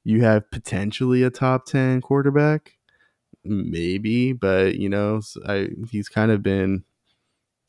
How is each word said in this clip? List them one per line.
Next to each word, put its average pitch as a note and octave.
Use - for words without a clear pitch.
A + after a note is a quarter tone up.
you A2
have G#2+
potentially B2
a B2+
top B2+
ten B2+
quarterback, C#3+
maybe, G2
but, F#2+
you G2+
know, G#2
s-, -
I, G2
he's G#2
kind A2
of G2+
been F#2+